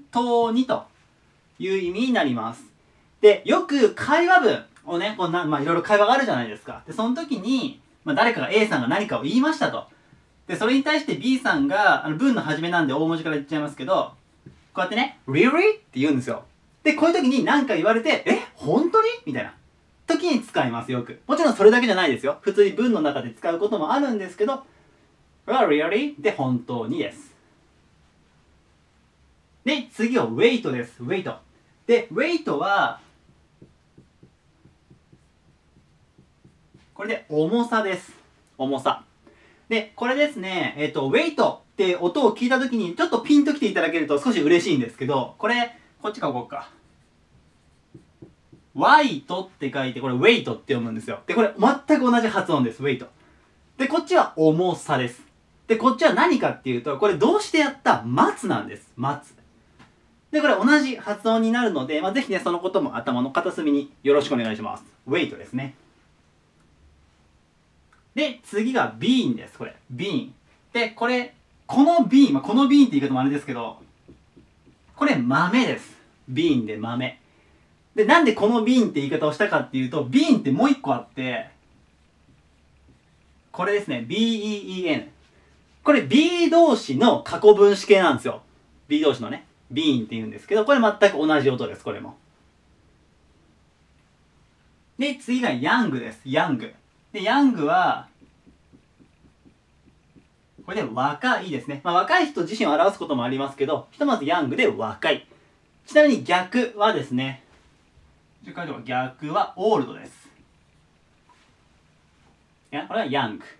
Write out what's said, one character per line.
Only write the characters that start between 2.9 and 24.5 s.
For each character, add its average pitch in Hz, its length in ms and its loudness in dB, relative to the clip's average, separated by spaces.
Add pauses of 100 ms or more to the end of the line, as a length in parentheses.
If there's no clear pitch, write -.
で、 208 240 8
よ 339 200 2
く 285 280 2
会 339 340 0
話 359 120 6
文 - 260 0 (200)
を 170 120 -6
ね、 208 180 -4
こ 180 120 -4
ん 165 40 -2
な、 175 140 -2
ま 151 140 -2
あ、 - 20 -4
い 143 40 -4
ろ 170 80 0
い - 20 0
ろ 170 80 0
会 208 160 0
話 208 80 4
が 240 60 4
あ 269 40 2
る 269 80 0
じ 208 60 -4
ゃ 135 40 -2
な 120 80 -4
い 113 40 -10
で 104 100 -14
す - 60 -20
か。 - 240 -18
で、 156 60 -14
そ 220 140 -4
の 247 60 0
時 294 240 -8
に、 233 420 -4 (240)
ま 311 100 -4
あ、 - 20 -2
誰 233 180 2
か - 80 -6
が、 - 80 -6
A 214 160 2
さ 156 140 -2
ん - 20 -2
が 117 60 -4
何 196 180 -2
か - 140 -6
を - 20 -12
言 180 160 -4
い 254 40 4
ま 311 120 2
し - 60 -8
た - 120 -2
と。 - 160 -10 (600)
で、 175 80 -8
そ 214 100 -4
れ 247 80 2
に 269 100 2
対 302 180 0
し - 40 -12
て 165 120 -4
B 254 200 0
さ - 180 -2
ん 277 120 0
が、 - 360 2
あ 156 60 -6
の、 156 60 -4
文 247 180 2
の 202 80 -2
始 156 220 -4
め 175 80 -4
な 170 100 0
ん 147 60 0
で 131 60 -4
大 156 140 -2
文 165 80 -2
字 160 80 -8
か 160 60 -6
ら 151 60 -4
言 143 80 -6
っ - 40 -16
ち 160 80 -6
ゃ 151 40 -2
い - 20 -4
ま 147 80 -6
す 139 60 -18
け - 100 -12
ど、 - 280 -2 (600)
こ - 40 -12
う - 20 -6
や 180 80 -2
っ - 20 -8
て 214 60 -6
ね、 262 320 -4
「Really？」 285 500 2
っ - 20 -20
て - 200 -12
言 147 100 2
う - 40 2
ん - 20 0
で 123 80 -2
す 123 80 -10
よ。 - 140 -10 (360)
で、 302 120 2
こ 302 120 0
う 339 40 6
い - 20 2
う 349 40 2
時 277 140 2
に 254 140 0
何 269 240 0
か 214 80 -2
言 165 100 0
わ 226 80 4
れ 226 80 0
て、 311 240 -2
「え？ - 140 2 (160)
本 285 340 0
当 440 140 4
に？」 453 60 0 (180)
み 269 60 -6
た 208 80 -6
い - 20 -6
な - 100 -14 (540)
時 330 260 0
に 226 80 0
使 - 240 -2
い 120 60 -2
ま 117 140 -8
す、 131 80 -6
よ 120 100 -4
く。 - 240 -16
も 302 80 0
ち 330 80 2
ろ 294 60 6
ん 220 40 2
そ 202 120 4
れ 214 60 12
だ 240 100 6
け 247 60 0
じ 214 40 2
ゃ 185 40 2
な 185 120 2
い 139 40 2
で 113 80 -2
す - 60 -8
よ。 190 140 -2
普 190 140 -2
通 202 100 6
に 196 80 2
文 240 220 0
の 170 80 0
中 143 200 -2
で 123 100 -10
使 - 200 -6
う 170 80 -2
こ 208 80 -2
と 208 100 -2
も 156 140 -2
あ 269 80 0
る 277 120 0
ん 214 60 -2
で 190 120 -8
す - 80 -20
け 214 80 0
ど、 262 140 -2